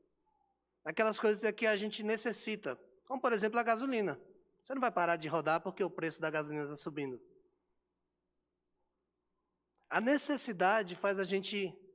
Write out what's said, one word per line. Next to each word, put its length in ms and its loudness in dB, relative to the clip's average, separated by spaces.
Naquelas 340 2
coisas 340 2
que 140 0
a 80 4
gente 280 -2
necessita. 760 -2
Como, 160 -6
por 120 2
exemplo, 260 2
a 40 2
gasolina. 560 0
Você 100 -10
não 80 -4
vai 100 2
parar 260 2
de 100 -8
rodar 320 2
porque 240 -4
o 60 0
preço 320 -4
da 80 0
gasolina 360 -2
tá 100 -8
subindo. 460 -6
A 100 0
necessidade 960 2
faz 240 0
a 40 -2
gente 540 -2